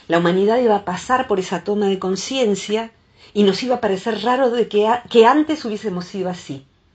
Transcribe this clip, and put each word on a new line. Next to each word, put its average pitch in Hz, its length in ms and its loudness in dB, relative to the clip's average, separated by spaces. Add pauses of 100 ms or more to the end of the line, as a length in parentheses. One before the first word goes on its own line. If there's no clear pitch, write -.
La 165 120 2
humanidad 190 400 2
iba 233 160 4
a 196 100 -4
pasar 254 420 -2
por 196 120 0
esa 180 240 -6
toma 208 240 -2
de 196 120 0
conciencia 208 920 -2 (420)
Y 202 100 2
nos 196 200 2
iba 247 120 0
a 240 60 -6
parecer 202 420 -2
raro 247 260 2
de 233 180 0
que 208 200 2
a-, 233 220 0
que 226 160 8
antes 302 400 2
hubiésemos 202 400 -6
sido 185 240 -6
así. 156 360 -12 (300)